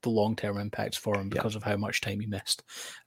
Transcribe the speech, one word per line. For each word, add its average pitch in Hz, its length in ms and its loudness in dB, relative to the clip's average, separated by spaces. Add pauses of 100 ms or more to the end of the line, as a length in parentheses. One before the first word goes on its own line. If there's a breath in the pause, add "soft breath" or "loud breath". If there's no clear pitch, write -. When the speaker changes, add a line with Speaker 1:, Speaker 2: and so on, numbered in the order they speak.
Speaker 1:
the 120 60 2
long-term 107 500 4
impacts 104 380 -2
for 107 180 2
him 98 80 0
Speaker 2:
Yeah. 101 180 0
Speaker 1:
because 107 140 0
of 104 80 -6
how 104 140 2
much 104 240 0
time 101 180 -2
he 110 80 -2
missed. - 360 -2 (440 loud breath)